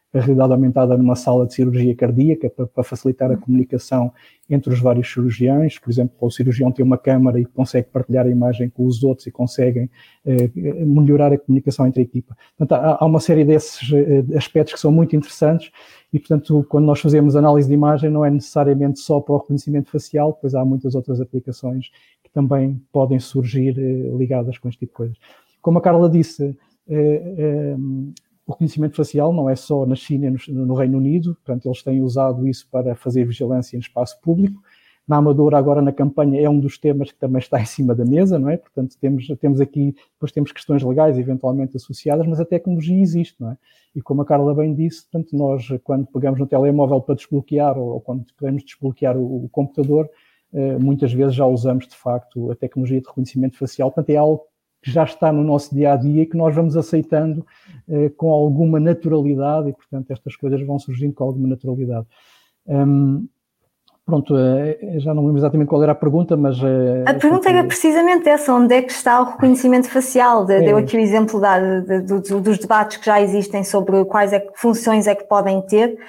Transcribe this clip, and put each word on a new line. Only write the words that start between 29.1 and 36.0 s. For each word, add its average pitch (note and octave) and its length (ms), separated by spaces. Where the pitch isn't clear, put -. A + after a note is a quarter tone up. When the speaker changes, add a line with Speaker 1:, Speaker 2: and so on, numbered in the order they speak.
Speaker 1:
não D3+ 180
é C3 60
só C3+ 300
na B2+ 100
China C#3+ 300
e C3 260
no, C3 140
no B2+ 80
Reino C3 240
Unido, D#3+ 380
portanto, B2 320
eles B2+ 160
têm C3+ 180
usado B2+ 440
isso C3+ 240
para B2+ 260
fazer B2+ 280
vigilância B2 540
em - 20
espaço - 400
público. G3 420
Na D3 100
Amadora, D3 400
agora C#3+ 240
na C#3 120
campanha, C#3+ 480